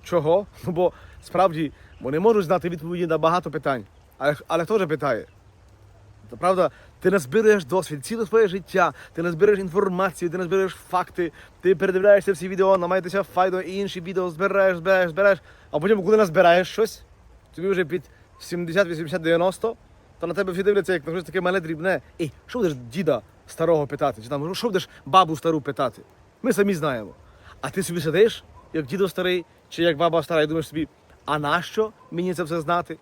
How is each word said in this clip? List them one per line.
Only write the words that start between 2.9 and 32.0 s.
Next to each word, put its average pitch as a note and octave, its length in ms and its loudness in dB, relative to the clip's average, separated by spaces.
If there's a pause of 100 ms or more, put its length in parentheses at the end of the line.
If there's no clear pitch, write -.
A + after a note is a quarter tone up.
на D#3+ 100 0
багато D#3+ 340 0
питань. C3+ 340 -4 (320)
Але, C#3 180 0 (120)
але E3 180 0
хто G#3+ 140 0
ж F3+ 80 -2
питає? C#3 380 -4 (1040)
То A#2+ 80 -18
правда... F3+ 340 2 (280)
Ти F#3 120 2
назбираєш G3 540 2
досвід, D#3 400 -4
ціле A3+ 200 -4
своє A3 220 4
життя, F3 460 0 (200)
ти E3 100 -6
назбираєш F#3 360 2
інформацію, F#3 680 -2
ти E3 80 -6
назбираєш F#3 380 -2 (140)
факти, F3 420 -2 (300)
ти F#3 140 4
передивляєшся F#3+ 580 4
всі E3 140 -6
відео, F#3+ 300 4
намагаєшся F3+ 460 -2
файно F#3 380 0
і F3 140 -10
інші G3 260 -6
відео F3+ 280 -4
збираєш, F#3+ 480 2
збираєш, F#3 320 2
збираєш, F#3+ 300 2 (320)
а D3 80 -2
потім, F#3+ 240 2
коли G#3+ 140 4
назбираєш F3+ 500 4
щось, - 360 -4 (520)
тобі E3 120 -6
вже F#3 180 0
під D3+ 180 -6 (360)
сімдесят, E3+ 480 -2
вісімдесят, D#3 340 -6
дев'яносто, F3+ 540 0 (440)
то E3 80 -6
на F3 60 -6
тебе F#3+ 180 -2
всі F#3 120 -4
дивляться, F#3+ 300 2
як D3+ 140 -4
на E3 60 -6
щось F3+ 100 -6
таке E3+ 180 -4
мале F3+ 180 0
дрібне. D#3+ 420 -4 (200)
«Ей, D3+ 100 -4 (140)
що - 140 -8
будеш F3 140 0
діда B2 480 -4 (260)
старого D#3+ 400 0
питати? C#3 340 -4
Чи A#2 80 -18
там, D3 260 -6
що A#3+ 120 -4
будеш F#3+ 220 -2 (160)
бабу D#3+ 300 4
стару D#3+ 260 0
питати? C3+ 400 -6 (400)
Ми A#3 120 0
самі G3+ 200 2
знаємо». C3 380 -4 (500)
А C3+ 80 -8
ти F#3 140 -4
собі E3+ 180 -4
сидиш, E3+ 420 2 (300)
як D#3 120 -4
дідо F3+ 240 -2
старий, F3+ 360 -4 (240)
чи E3 140 -4
як E3 140 2
баба E3 260 2
стара, D#3+ 180 0
і D#3 60 2
думаєш D#3+ 200 -4
собі: D3+ 200 -6 (380)
«А D3+ 140 -2
нащо F3 520 -2 (200)